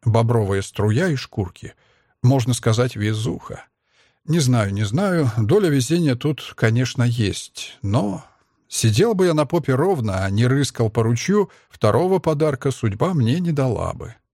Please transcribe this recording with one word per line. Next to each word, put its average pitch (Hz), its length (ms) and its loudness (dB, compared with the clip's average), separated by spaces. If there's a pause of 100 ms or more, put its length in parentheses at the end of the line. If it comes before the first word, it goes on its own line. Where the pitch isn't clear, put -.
бобровая 113 600 2
струя 107 460 0
и 147 80 -2
шкурки. - 580 -8 (480)
Можно 123 320 2
сказать, 120 420 0
везуха. 107 720 -6 (580)
Не 160 140 0
знаю, 120 340 2
не 104 120 0
знаю, 160 540 0
доля 165 300 2
везения 147 460 2
тут, - 420 -6
конечно, 120 460 0
есть, 117 800 -4
но 156 420 -2 (440)
сидел 143 460 2
бы 185 120 2
я 165 80 2
на 151 100 2
попе 139 300 0
ровно, 123 500 0
а 98 60 -2
не 110 160 2
рыскал 127 440 0
по 117 120 -2
ручью, 175 480 0 (180)
второго 170 500 2
подарка 151 520 0
судьба 131 420 -2
мне 139 280 0
не 170 120 -2
дала 131 400 -2
бы. - 220 -12 (200)